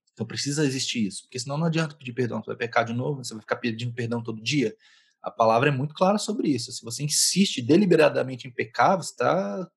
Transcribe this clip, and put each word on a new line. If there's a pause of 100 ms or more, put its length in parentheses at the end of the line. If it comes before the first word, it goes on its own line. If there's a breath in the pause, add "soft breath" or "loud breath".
(120)
Então,
precisa
existir
isso.
Porque
senão
não
adianta
pedir
perdão.
Você
vai
pecar
de
novo,
você
vai
ficar
pedindo
perdão
todo
dia. (480 soft breath)
A
palavra
é
muito
clara
sobre
isso.
Se
você
insiste
deliberadamente
em
pecar,
você
tá